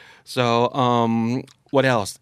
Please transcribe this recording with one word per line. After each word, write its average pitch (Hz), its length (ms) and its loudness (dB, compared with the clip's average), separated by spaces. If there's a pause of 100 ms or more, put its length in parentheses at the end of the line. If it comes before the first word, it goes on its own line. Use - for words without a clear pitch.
(240)
So, 120 500 0
um, 120 720 0 (260)
what 135 160 2
else? 113 360 -2